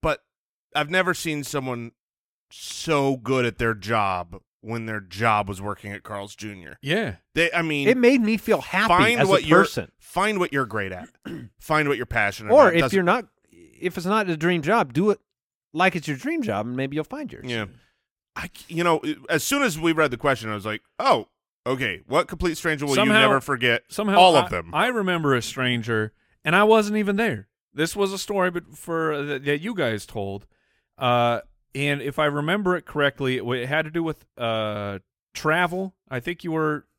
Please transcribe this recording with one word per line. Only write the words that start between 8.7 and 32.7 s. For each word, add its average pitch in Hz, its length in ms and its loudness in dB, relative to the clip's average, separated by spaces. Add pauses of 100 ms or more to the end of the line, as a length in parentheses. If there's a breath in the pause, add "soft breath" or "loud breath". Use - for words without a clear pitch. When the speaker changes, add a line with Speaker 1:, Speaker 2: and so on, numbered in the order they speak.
Speaker 1:
find 226 340 4
Speaker 3:
as 196 60 4
Speaker 1:
what 190 140 4
Speaker 3:
a - 40 -6
Speaker 1:
you're, 160 180 8
Speaker 3:
person. - 360 -4
Speaker 1:
find 202 400 -2
what 180 140 -2
you're 135 140 0
great 101 240 -6
at. 90 180 -14 (160)
<clears throat> 131 340 -14
Find 151 300 0
what 139 80 0
you're 117 80 -4
passionate 104 480 -2
Speaker 3:
Or 277 140 10
Speaker 1:
about. 175 80 4
Speaker 3:
if 170 60 6
Speaker 1:
Doesn't 170 140 2
Speaker 3:
you're 190 80 4
not, 202 220 2 (260)
if 87 460 -10
it's 170 80 -8
not 202 240 0
a 165 80 -2
dream 170 240 0
job, 165 320 0
do 180 160 2
it 202 100 0 (540)
like 180 220 2
it's 151 120 -6
your 151 100 -4
dream 302 260 -4
job, 107 240 -2
and 123 100 -8
maybe 135 180 -4
you'll 156 80 -4
find 285 280 -12
yours. - 160 -18
Speaker 1:
Yeah. 113 180 -4 (720)
I - 160 -10
c-, - 220 -20
you 170 80 0
know, 165 180 4 (280)
as 165 140 0
soon 285 200 0
as 170 160 0
we 165 120 0
read 156 200 2
the 120 60 -8
question, 120 320 -2
I 107 60 -4
was 101 100 -8
like, 107 160 -6 (180)
"Oh, 208 280 2 (380)
okay. 123 420 -4
What 156 200 0
complete 175 300 -4
stranger 151 280 -2
will 135 100 0
Speaker 2:
Somehow, 214 200 4
Speaker 1:
you 220 60 6
never 170 200 4
forget?" 120 480 0
Speaker 2:
somehow 202 280 0
Speaker 1:
All 180 200 10
of 127 80 4
Speaker 2:
I, - 40 -10
Speaker 1:
them. 85 240 -4
Speaker 2:
I 175 140 0
remember 180 480 0
a 120 60 0
stranger, 117 720 -2 (300)
and 156 120 0
I 202 80 6
wasn't 214 340 4
even 202 200 0
there. 160 300 -2 (260)
This 160 220 -2
was 196 180 0
a 196 40 -8
story, 185 340 -2
but 170 260 -10
for, 160 360 -4
uh, 143 100 -4
that, 143 220 -6
that 147 160 0
you 220 140 -8
guys 113 300 -2
told. 98 400 -10 (520)
Uh, 120 440 2 (320)
and 143 280 -2
if 135 180 -6
I 151 60 2
remember 170 520 0